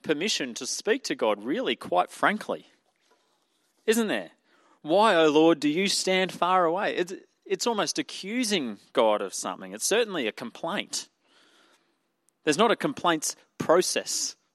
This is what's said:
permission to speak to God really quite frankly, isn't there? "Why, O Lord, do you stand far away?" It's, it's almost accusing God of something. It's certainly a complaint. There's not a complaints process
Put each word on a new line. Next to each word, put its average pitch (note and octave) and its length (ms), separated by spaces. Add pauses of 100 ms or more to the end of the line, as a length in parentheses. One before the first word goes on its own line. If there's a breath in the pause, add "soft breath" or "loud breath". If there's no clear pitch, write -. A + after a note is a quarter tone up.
permission D3+ 520
to B2 120
speak - 380
to D#3 120
God G#2 280
really D#3 320
quite F#2+ 340
frankly, D3+ 580 (1200)
isn't A3 220
there? G#2 220 (520 soft breath)
"Why, G3 360
O D#3+ 100
Lord, D#3 320
do D3 80
you F3+ 220
stand F#3 420
far F3+ 320
away?" E3+ 320
It's, F3+ 180 (320)
it's G3+ 220
almost G3+ 320
accusing F#3+ 800 (160)
God G#2+ 280
of F#2+ 120
something. F#2+ 400
It's A2 120
certainly G3 400
a G#2 60
complaint. - 800 (1400 soft breath)
There's D3 120
not A3 140
a - 60
complaints D#3+ 580 (220 soft breath)
process - 800 (180)